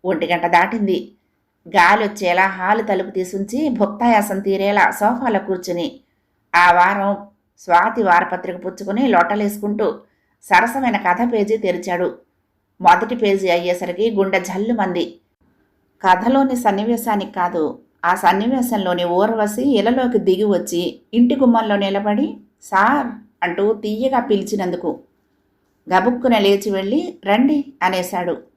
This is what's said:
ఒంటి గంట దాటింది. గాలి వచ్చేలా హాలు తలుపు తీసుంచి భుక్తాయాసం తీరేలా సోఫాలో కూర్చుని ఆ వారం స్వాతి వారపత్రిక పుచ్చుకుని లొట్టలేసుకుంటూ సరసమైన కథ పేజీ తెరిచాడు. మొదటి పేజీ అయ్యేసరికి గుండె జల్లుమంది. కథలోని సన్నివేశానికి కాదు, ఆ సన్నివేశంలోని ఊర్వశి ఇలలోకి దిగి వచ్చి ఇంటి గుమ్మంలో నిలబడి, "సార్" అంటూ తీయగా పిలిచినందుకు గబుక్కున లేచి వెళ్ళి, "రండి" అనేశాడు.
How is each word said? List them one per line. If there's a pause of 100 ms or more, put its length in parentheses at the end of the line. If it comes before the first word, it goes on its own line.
ఒంటి
గంట
దాటింది. (560)
గాలి
వచ్చేలా
హాలు
తలుపు
తీసుంచి
భుక్తాయాసం
తీరేలా
సోఫాలో
కూర్చుని (560)
ఆ
వారం (420)
స్వాతి
వారపత్రిక
పుచ్చుకుని
లొట్టలేసుకుంటూ (440)
సరసమైన
కథ
పేజీ
తెరిచాడు. (640)
మొదటి
పేజీ
అయ్యేసరికి
గుండె
జల్లుమంది. (880)
కథలోని
సన్నివేశానికి
కాదు, (260)
ఆ
సన్నివేశంలోని
ఊర్వశి
ఇలలోకి
దిగి
వచ్చి (140)
ఇంటి
గుమ్మంలో
నిలబడి, (260)
"సార్" (360)
అంటూ
తీయగా
పిలిచినందుకు (960)
గబుక్కున
లేచి
వెళ్ళి,
"రండి" (100)
అనేశాడు. (180)